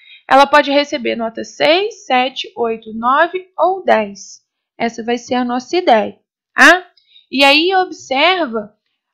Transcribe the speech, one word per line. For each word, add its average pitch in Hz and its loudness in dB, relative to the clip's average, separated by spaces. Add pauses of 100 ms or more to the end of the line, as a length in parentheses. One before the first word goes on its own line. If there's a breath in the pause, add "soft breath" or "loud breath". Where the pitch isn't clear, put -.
(280 soft breath)
Ela 269 4
pode 285 2
receber 277 -2
nota 226 -8
seis, 359 -2
sete, 262 -4
oito, 226 -6
nove 302 -2
ou 370 -2
dez. 208 -4 (340)
Essa 233 -6
vai 240 -4
ser 240 -8
a 254 -2
nossa 247 -6
ideia, 226 2 (360)
tá? 330 4 (420 soft breath)
E 269 0
aí 311 2
observa 302 -2 (360)